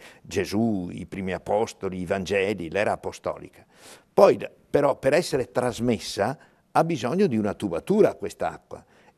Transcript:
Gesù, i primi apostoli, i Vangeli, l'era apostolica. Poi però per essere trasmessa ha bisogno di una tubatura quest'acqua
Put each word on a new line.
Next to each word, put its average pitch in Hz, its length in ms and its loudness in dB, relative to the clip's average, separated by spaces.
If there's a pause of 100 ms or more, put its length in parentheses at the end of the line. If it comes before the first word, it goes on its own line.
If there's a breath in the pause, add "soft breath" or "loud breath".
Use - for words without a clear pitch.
(200 loud breath)
Gesù, 95 720 -2
i 87 140 -10
primi 92 260 -6
apostoli, 95 640 -2
i 90 60 -6
Vangeli, 95 640 -2
l'era 101 220 0
apostolica. - 720 -8 (480 loud breath)
Poi 175 260 6 (300)
però 143 300 2
per 139 160 2
essere 139 360 0
trasmessa 117 880 -2 (320 soft breath)
ha 160 140 4
bisogno 165 420 0
di 117 120 0
una 101 160 0
tubatura 107 600 2
quest'acqua - 720 -8 (340 soft breath)